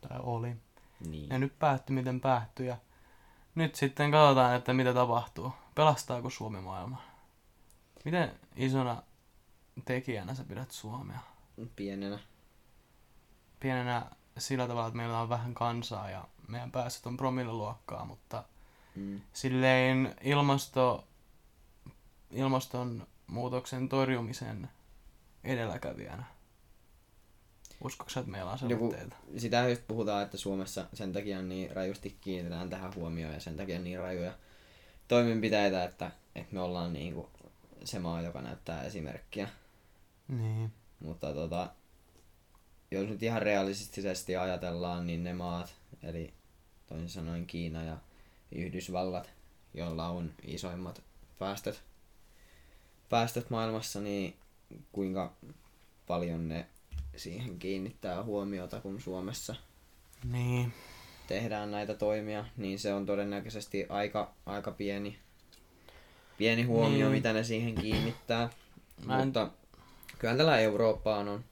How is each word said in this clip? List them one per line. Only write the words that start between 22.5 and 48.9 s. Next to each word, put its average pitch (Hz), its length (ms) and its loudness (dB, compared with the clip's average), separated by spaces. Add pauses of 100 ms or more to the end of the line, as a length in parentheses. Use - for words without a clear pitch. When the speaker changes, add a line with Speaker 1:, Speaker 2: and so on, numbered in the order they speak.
Speaker 1:
ilmastonmuutoksen 123 1300 -4
torjumisen 120 800 0 (720)
edelläkävijänä. 110 800 -4 (1600)
Uskotko - 280 -10
sä, 131 100 -4
että 113 120 -6
meillä 92 200 -6
on 123 60 -6 (120)
Speaker 2:
Joku, 113 220 2
Speaker 1:
selitteitä? - 240 -8 (240)
Speaker 2:
sitä 117 300 4
just 120 180 0
puhutaan, 104 360 0
että - 140 -6
Suomessa 95 560 -4
sen 98 200 -6
takia 98 280 -4
niin 92 340 -4
rajusti 95 460 -4
kiinnitetään 87 480 -4
tähän 92 260 -8
huomioon 82 380 -4
ja 78 60 -8
sen 82 180 -8
takia 92 220 -4
niin 90 200 -6
rajuja 90 340 -2 (760)
toimenpiteitä, 107 760 6
että, 87 280 -4 (240)
että 85 180 -10
me 92 80 -2
ollaan 87 320 -2
niinku 78 360 -6 (540)
se - 160 -6
maa, 85 220 -2
joka 85 200 -6
näyttää 78 420 -8
esimerkkiä. 92 680 -6 (800)
Speaker 1:
Niin. 110 460 -2 (260)
Speaker 2:
Mutta 76 340 -6
tota, 82 360 -2 (1200)
jos 95 180 -2
nyt 110 140 -4
ihan 113 180 2
realistisesti 98 960 0
ajatellaan, 87 720 -2
niin 85 160 -2
ne 87 100 -4
maat, 87 420 -4 (280)
eli 82 300 -6 (540)
toisin 85 220 -6
sanoen 85 360 -4
Kiina 82 380 -4
ja 80 140 -6 (540)
Yhdysvallat, 90 800 -4 (440)